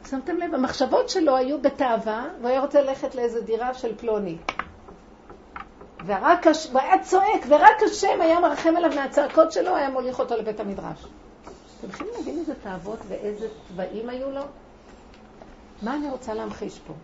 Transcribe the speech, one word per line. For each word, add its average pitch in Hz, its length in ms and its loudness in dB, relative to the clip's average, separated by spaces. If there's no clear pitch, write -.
שמתם 269 260 -4
לב, 339 180 -4
המחשבות 262 540 0
שלו 302 280 2
היו 262 260 0
בתאווה, 233 640 0
והוא 233 100 -4
היה 262 120 2
רוצה 285 220 4
ללכת 269 320 -2
לאיזה 233 260 -2
דירה 226 340 -2
של 233 200 -6
פלוני. 202 420 -2
ורק 254 400 4
הש-, 311 260 4
הוא 254 80 4
היה 381 220 4
צועק, 392 460 2
ורק 370 380 8
השם - 340 0
היה 339 200 4
מרחם 330 360 2
עליו 339 180 2
מהצעקות 294 580 4
שלו, 359 240 0
היה 277 140 0
מוליך 254 300 -4
אותו 240 160 -2
לבית 214 240 -6
המדרש. 196 460 -8
אתם 226 100 -14
יכולים 349 280 -10
להבין 294 220 -6
איזה 302 240 -6
תאוות 196 360 -10
ואיזה 208 400 -8
טבעים 196 400 -8
היו 262 220 -8
לו? 277 120 -8
מה 233 120 -6
אני 294 160 -6
רוצה 226 240 -8
להמחיש 208 440 -10
פה? - 140 -18